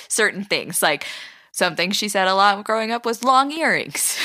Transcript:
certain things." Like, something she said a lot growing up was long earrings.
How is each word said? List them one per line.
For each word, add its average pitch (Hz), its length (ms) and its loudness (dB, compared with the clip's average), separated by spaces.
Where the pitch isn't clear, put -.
certain 202 360 0
things." 165 380 -4
Like, 151 240 0
something 175 400 0
she 208 160 -2
said 190 180 0
a 190 80 2
lot 202 300 4
growing 220 260 -2
up 233 160 -4
was 233 160 -2
long 269 300 4
earrings. 226 720 -2